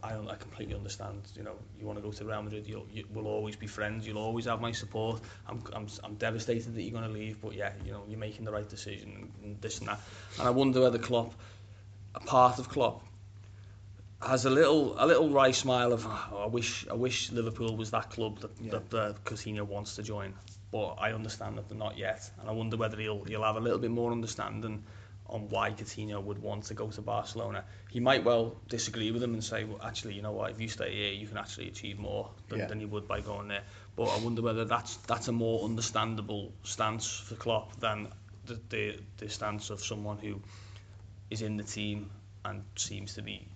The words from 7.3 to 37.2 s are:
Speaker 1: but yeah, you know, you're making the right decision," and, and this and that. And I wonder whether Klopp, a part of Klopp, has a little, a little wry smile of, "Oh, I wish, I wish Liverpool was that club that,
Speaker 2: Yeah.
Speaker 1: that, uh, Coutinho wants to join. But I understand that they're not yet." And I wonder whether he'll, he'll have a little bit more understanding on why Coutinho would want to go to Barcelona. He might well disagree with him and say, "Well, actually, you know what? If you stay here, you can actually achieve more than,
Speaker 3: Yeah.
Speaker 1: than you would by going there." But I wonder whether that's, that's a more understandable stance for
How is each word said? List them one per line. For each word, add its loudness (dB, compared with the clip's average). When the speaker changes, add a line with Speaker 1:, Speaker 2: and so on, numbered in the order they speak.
Speaker 1:
but -6
yeah, -2
you -4
know, -8
you're -6
making -6
the -2
right -2
decision," -8
and, -10
and -8
this -4
and -6
that. 0
And 6
I 8
wonder 8
whether 10
Klopp, 2
a -8
part 10
of -6
Klopp, 2
has 4
a 8
little, 8
a 8
little 10
wry 10
smile 6
of, 2
"Oh, -2
I 2
wish, 0
I -2
wish 2
Liverpool 0
was -2
that 2
club -2
that, -8
Speaker 2:
Yeah. -4
Speaker 1:
that, -8
uh, 2
Coutinho -2
wants -4
to -6
join. -4
But 0
I 2
understand -4
that -8
they're -8
not -4
yet." -2
And -8
I 0
wonder 0
whether 0
he'll, -2
he'll -2
have 4
a 0
little 4
bit 2
more 2
understanding -2
on -4
why 2
Coutinho -6
would -4
want -4
to -8
go -2
to -8
Barcelona. -2
He -2
might 8
well 6
disagree 0
with 0
him 0
and -2
say, -2
"Well, -8
actually, -6
you -6
know -2
what? -2
If -10
you -2
stay -2
here, 0
you -6
can -6
actually -6
achieve -8
more -2
than, -2
Speaker 3:
Yeah. 0
Speaker 1:
than -4
you -6
would -4
by 0
going -6
there." -2
But 2
I 4
wonder 2
whether 2
that's, 0
that's 0
a 0
more 4
understandable 0
stance 0
for -8